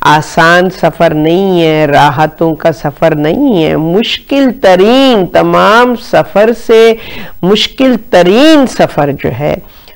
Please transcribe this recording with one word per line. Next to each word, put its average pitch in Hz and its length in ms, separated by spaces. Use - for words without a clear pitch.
आसान 165 680
सफ़र 165 460
नहीं 170 460
है, 156 260
राहतों 147 680
का 165 160
सफ़र 160 440
नहीं 175 480
है। 156 140
मुश्किल 233 760
तरीन, 208 760
तमाम 185 680
सफ़र 196 560
से 226 440
मुश्किल 226 520
तरीन 247 540
सफ़र 147 460
जो 151 160
है, 147 280